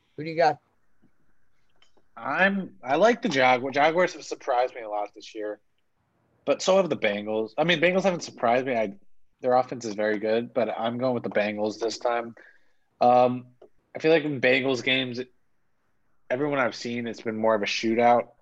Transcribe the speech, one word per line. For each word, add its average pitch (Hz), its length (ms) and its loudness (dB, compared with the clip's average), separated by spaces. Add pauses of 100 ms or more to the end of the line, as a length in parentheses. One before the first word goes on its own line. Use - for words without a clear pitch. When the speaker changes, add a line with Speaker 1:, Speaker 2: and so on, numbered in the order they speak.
(180)
Speaker 1:
who 151 80 -10
do 165 40 -10
you 160 60 -8
got? 160 240 2 (1600)
Speaker 2:
I'm, 170 540 -2 (120)
I 131 140 0
like 220 240 4
the 226 80 -2
Jaguars. 127 440 2
Jaguars 160 400 2
have - 100 -16
surprised 127 520 -2
me 123 60 -14
a 107 80 -12
lot 104 260 -6
this - 180 -20
year, 107 260 -8 (840)
but 139 160 0
so 190 160 4
have 180 120 2
the 123 80 -2
Bengals. 107 600 -4
I 147 60 2
mean, 170 160 2
Bengals 180 240 2
haven't 180 200 0
surprised 127 420 0
me. 131 100 -2
I, 107 180 -2 (480)
their 127 120 0
offense 127 320 0
is 107 100 -6
very 107 240 0
good, 113 340 -2
but 110 240 0
I'm 117 200 -4
going 127 160 -2
with 120 100 -4
the 113 60 -6
Bengals 104 500 -2
this 110 180 -4
time. 117 380 -4 (640)
Um, 123 460 4 (500)
I - 40 -12
feel 160 120 2
like 160 120 4
in 147 160 -4
Bengals 127 440 2
games, 131 360 -2 (1120)
everyone 143 300 -2
I've 117 160 0
seen, 120 320 -6
it's 107 140 -10
been 110 160 -6
more 110 180 2
of 101 80 0
a - 20 -2
shootout. 117 640 2 (140)